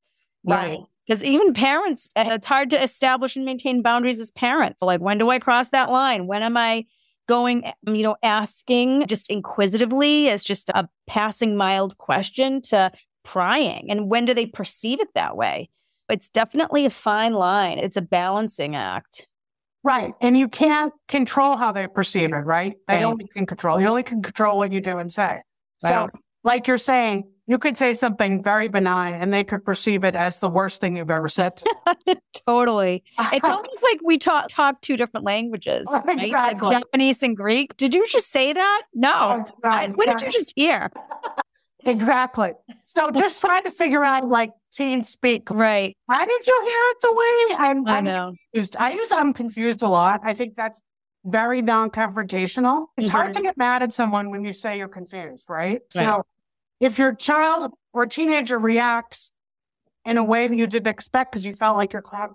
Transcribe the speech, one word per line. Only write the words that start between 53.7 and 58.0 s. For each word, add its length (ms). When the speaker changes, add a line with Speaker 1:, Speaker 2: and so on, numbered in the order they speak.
Speaker 1:
at 100
someone 380
when 120
you 100
say 240
you're 120
confused, 580
right? 320
Speaker 2:
Right. 80
Speaker 1:
So 200
if 180
your 160
child 580
or 120